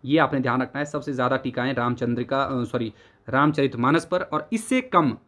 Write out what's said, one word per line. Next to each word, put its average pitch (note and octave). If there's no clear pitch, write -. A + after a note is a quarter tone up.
ये C#3
आपने C#3+
ध्यान B2+
रखना B2+
है। D3
सबसे D3
ज़्यादा B2+
टीकाएं B2+
रामचंद्रिका, A#2+
अ, B2+
सॉरी, A#2
रामचरितमानस C#3+
पर, F3+
और -
इससे B3+
कम E3